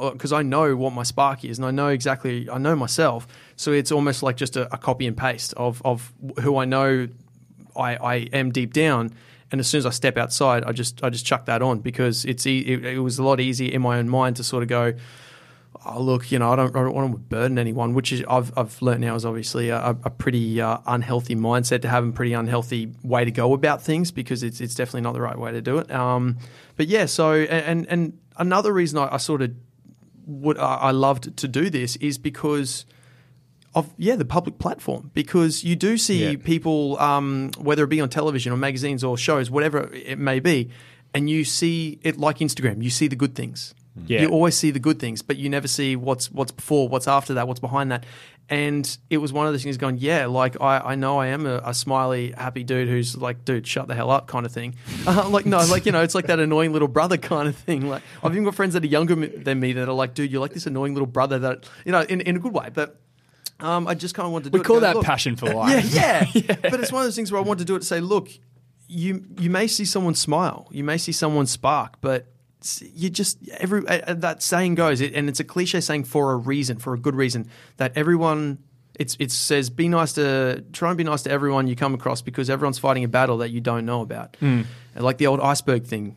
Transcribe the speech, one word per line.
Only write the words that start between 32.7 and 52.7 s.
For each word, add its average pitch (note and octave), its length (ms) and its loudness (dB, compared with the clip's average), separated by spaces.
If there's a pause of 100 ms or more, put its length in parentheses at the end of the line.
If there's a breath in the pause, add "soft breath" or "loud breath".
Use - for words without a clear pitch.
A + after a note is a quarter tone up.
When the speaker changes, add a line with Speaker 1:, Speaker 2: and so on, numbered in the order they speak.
Speaker 1:
of, D#3 240 0
yeah, G#3 180 2
the E3 80 0
public D#3 340 -2
platform, C3+ 540 -6
because D#3+ 500 2
you E3+ 140 2
do G#3+ 220 2
see E3+ 340 2
Speaker 2:
Yeah. C#3+ 100 -4
Speaker 1:
people, D#3 560 0
um, C#3 600 2
whether D3 260 2
it C#3 40 -2
be D#3 120 2
on C#3 80 0
television C3+ 420 -2
or B2 60 0
magazines C3+ 480 -2
or B2+ 140 0
shows, C3 320 2
whatever D3 420 0
it C3 260 -10
may C3+ 220 0
be, C3+ 300 2 (420 loud breath)
and C#3+ 160 0
you D#3 160 2
see E3 580 -2
it D#3+ 140 0
like D3 220 0
Instagram, A#2 440 -2
you A#2+ 60 -2
see C3+ 200 2
the C3+ 60 -2
good C3 200 0
things. B2 400 -10 (320)
Speaker 2:
Yeah. A#2 160 2
Speaker 1:
You D#3+ 60 4
always E3 280 4
see D#3 140 2
the C3+ 80 0
good D3 200 2
things, A2+ 240 -6
but C#3 140 -4
you C#3 120 -6
never C#3+ 200 -2
see C3+ 280 0
what's, B2 340 -2
what's C3+ 220 -4
before, C#3+ 360 2
what's B2+ 200 -2
after C#3 260 2
that, A#2+ 140 -2
what's B2 120 -6
behind C3 320 -2
that. A#2+ 120 -4 (460 loud breath)
And D3 460 -2 (140)
it D#3+ 80 2
was D3+ 120 -2
one D3 160 0
of D3+ 60 2
those C3+ 100 -2
things C3+ 140 -4
going, B2+ 220 -2
"Yeah, C#3+ 260 0
like, B2+ 340 0
I, C3+ 200 2
I B2+ 160 -4
know C3+ 240 0
I C3 80 0
am C#3+ 180 -2
a, B2 180 -2
a B2 120 -6
smiley, C3 600 0
happy B2 300 -8
dude B2+ 240 0